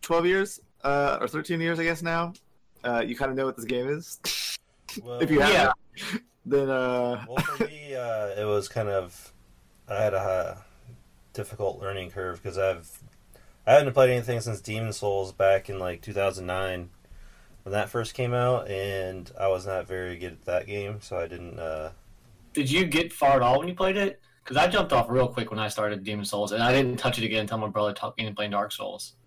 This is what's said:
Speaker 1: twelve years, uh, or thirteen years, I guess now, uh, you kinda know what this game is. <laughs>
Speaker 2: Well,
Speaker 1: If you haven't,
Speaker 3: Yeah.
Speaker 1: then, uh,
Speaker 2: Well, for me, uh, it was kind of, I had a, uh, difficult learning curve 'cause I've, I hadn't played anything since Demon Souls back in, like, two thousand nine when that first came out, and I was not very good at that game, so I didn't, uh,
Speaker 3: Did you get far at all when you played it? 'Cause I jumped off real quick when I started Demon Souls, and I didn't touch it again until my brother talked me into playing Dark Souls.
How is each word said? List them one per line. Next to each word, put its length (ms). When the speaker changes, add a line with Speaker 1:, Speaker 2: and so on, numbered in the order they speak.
Speaker 1:
twelve 240
years, 340
uh, 380
or 60
thirteen 340
years, 180
I 40
guess 180
now, 320
uh, 220
you 100
kinda 200
know 100
what 120
this 80
game 220
is. 360
<laughs> 340
Speaker 2:
Well, 160
Speaker 1:
If 100
you 120
haven't, 340
Speaker 3:
Yeah. 240
Speaker 1:
then, 220
uh, 600
Speaker 2:
Well, 140
for 220
me, 280
uh, 360
it 160
was 220
kind 220
of, 420
I 140
had 140
a, 20
uh, 400
difficult 460
learning 300
curve 320
'cause 160
I've, 320
I 60
hadn't 200
played 160
anything 320
since 200
Demon 320
Souls 380
back 380
in, 80
like, 240
two 120
thousand 340
nine 420
when 120
that 160
first 260
came 180
out, 340
and 720
I 100
was 180
not 180
very 320
good 140
at 140
that 200
game, 360
so 180
I 80
didn't, 320
uh, 320
Speaker 3:
Did 180
you 140
get 280
far 220
at 80
all 160
when 80
you 80
played 220
it? 220
'Cause 120
I 100
jumped 260
off 180
real 160
quick 240
when 80
I 80
started 360
Demon 220
Souls, 280
and 100
I 80
didn't 260
touch 220
it 40
again 180
until 180
my 80
brother 260
talked 240
me 80
into 100
playing 160
Dark 200
Souls. 420